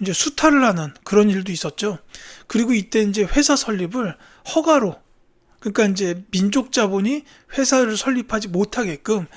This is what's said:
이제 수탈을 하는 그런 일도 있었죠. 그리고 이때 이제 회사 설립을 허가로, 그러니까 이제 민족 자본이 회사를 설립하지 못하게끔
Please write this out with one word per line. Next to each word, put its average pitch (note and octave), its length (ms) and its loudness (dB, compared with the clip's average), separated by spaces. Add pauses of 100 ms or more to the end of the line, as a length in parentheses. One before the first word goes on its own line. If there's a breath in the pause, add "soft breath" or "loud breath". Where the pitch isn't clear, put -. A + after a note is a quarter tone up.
이제 F#3+ 120 -4
수탈을 D4 520 2
하는 E3 300 0 (100)
그런 G#3 240 4
일도 G3 220 -2
있었죠. F3 480 -6 (480 loud breath)
그리고 A#3 260 2
이때 A3 300 0
이제 G3+ 220 0
회사 C#4+ 320 2
설립을 G3+ 600 -4 (380 soft breath)
허가로, D4+ 420 2 (640)
그러니까 G#3+ 280 0
이제 F#3 440 -2
민족 G3+ 400 0
자본이 G#3+ 540 0 (340 soft breath)
회사를 B3+ 380 2
설립하지 A3 520 -4
못하게끔 F#3+ 800 -2 (100)